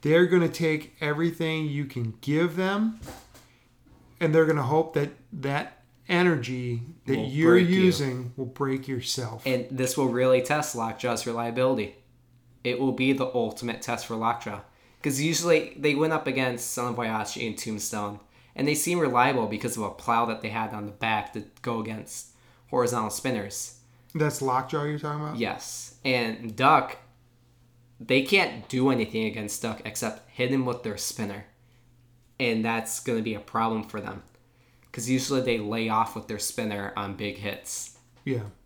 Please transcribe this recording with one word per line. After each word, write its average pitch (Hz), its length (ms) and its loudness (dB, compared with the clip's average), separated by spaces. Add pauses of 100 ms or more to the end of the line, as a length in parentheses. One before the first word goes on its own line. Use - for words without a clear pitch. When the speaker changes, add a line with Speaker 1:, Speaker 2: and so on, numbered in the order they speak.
Speaker 1:
They're 165 260 8
gonna 170 220 6
take 156 520 0
everything 160 680 0
you 143 180 -2
can 117 360 -4
give 160 340 2
them, 202 440 0 (1200)
and 160 140 2
they're 160 120 8
gonna 151 180 2
hope 156 300 2
that 151 160 0 (240)
that 139 500 -4 (240)
energy 127 760 2 (240)
that 135 100 2
Speaker 2:
Will - 80 -2
Speaker 1:
you're 156 280 6
Speaker 2:
break 180 160 8
you. 185 120 4
Speaker 1:
using 131 560 2
will 135 80 -4
break 135 420 -4
yourself. 117 580 -6
Speaker 2:
And 123 260 0
this 127 260 0
will 135 120 2
really 127 320 6
test 147 340 0
Lockjaw's 113 500 -2
reliability. 117 680 0 (680)
It 123 160 0
will 135 120 2
be 127 220 2
the 131 120 0
ultimate 117 560 -2
test 120 240 -4
for 113 100 -6
Lockjaw. 110 440 -2 (420)
'Cause 135 180 0
usually 160 580 2
they 143 180 2
went 160 180 2
up 151 140 -2
against 127 440 -2
Son 123 220 -2
of - 40 -4
Waiachi 110 500 -4
and 107 100 -6
Tombstone, 104 640 -6 (360)
and 135 120 0
they 147 80 2
seem 175 240 0
reliable 127 480 4
because 110 300 -4
of 113 60 -4
a 98 60 -2
plow 117 360 0
that 110 160 -4
they 110 80 -6
had 110 240 -6
on 104 120 -8
the 104 60 -10
back 110 420 -2
to 107 100 -8 (200)
go 117 160 -2
against 110 480 -10 (420)
horizontal 120 400 2
spinners. - 680 -6 (340)
Speaker 1:
That's 151 280 0
Lockjaw 131 420 0
you're 147 160 -4
talking 151 240 -6
about? 151 140 -8
Speaker 2:
Yes. - 580 -6 (100)
And 117 500 -2
Duck, 139 420 4 (1000)
they 131 240 4
can't 165 460 2
do 131 200 2
anything 110 360 0
against 104 360 -6
Duck 113 240 -6
except - 460 -8
hit 127 200 0
him 135 140 2
with 120 180 -4
their 104 140 -6
spinner. 101 480 -6 (960)
And 113 260 2
that's 113 340 -2
gonna 113 220 -2
be 110 120 -4
a 104 60 -6
problem 113 440 -2
for - 180 -10
them. 101 220 -10 (680)
'Cause 120 180 -8
usually 131 320 2
they 117 180 2
lay 113 300 -2
off 110 260 0
with 110 120 -10
their 107 120 -8
spinner 104 560 -4
on 98 200 -6
big 101 220 -6
hits. - 600 -10 (260)
Speaker 1:
Yeah. 123 200 -4 (220)